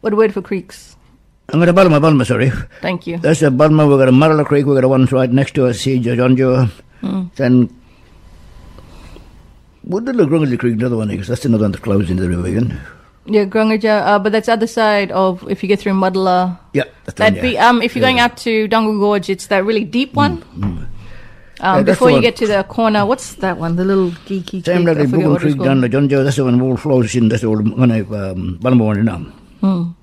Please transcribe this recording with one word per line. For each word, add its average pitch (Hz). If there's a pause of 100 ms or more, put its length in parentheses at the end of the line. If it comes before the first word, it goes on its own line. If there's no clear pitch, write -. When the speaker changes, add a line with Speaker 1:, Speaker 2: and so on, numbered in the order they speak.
Speaker 1:
What 220
word 214
for 190
creeks? - (560)
Speaker 2:
I'm 160
gonna 175
Balma, 175
Balma, 147
sorry. 127 (320)
Speaker 1:
Thank 175
you. 170
Speaker 2:
That's 160
a 147
Balma, 151
we've 139
got 131
a -
Marla 151
Creek, 143
we've 143
got 131
a 131
one 131
right 131
next 135
to 131
us, 120
see, 135
John 123
Joe. 127 (340)
Speaker 1:
Mm. 190
Speaker 2:
Then, 127 (2000)
what 220
the 269
Grungaja 151
Creek, 120
another 120
one, 110
because 95
that's 123
another 113
one 101
that -
flows 98
into 92
the 90
river 90
again. 113 (480)
Speaker 1:
Yeah, 208
Grungaja, 220
uh, 202
but 202
that's 214
other 226
side 214
of, 185
if 196
you 190
get 196
through 196
Muddler. 185 (140)
Speaker 2:
Yeah, 135 (200)
that's -
the -
Speaker 1:
That'd 214
Speaker 2:
one, 247
Speaker 1:
be, 233
Speaker 2:
yeah. 226
Speaker 1:
um, 240
if 247
you're 226
going 254
Speaker 2:
Yeah. 240
Speaker 1:
out 240
to 220
Dungle 214
Gorge, 202
it's 185
that 196
really 220
deep 240
one. 294 (200)
Speaker 2:
Mm, 98
mm. - (760)
Speaker 1:
Um, 185
Speaker 2:
Yeah, -
that's 185
Speaker 1:
before 170
Speaker 2:
the -
Speaker 1:
you 139
Speaker 2:
one. 135
Speaker 1:
get 226
to 233
the 196
corner, 214
what's 196
that 185
one? 170
The 180
little 190 (120)
geeky 185
Speaker 2:
Same 175
Speaker 1:
creek, 170
Speaker 2:
like 160
Speaker 1:
I 147
Speaker 2:
the 139
Speaker 1:
forget -
Speaker 2:
Bugun -
Speaker 1:
what 143
it's 139
Speaker 2:
Creek 147
Speaker 1:
called. 135
Speaker 2:
down 135
the 123
John 139
Joe, 135
that's 139
the 139
one 123
all 131
flows 127
in, 117
that's 113
all 110
gonna, 113
um, 95
Balma 123
one 107
now. 98 (420)
Speaker 1:
Hmm. 190 (200)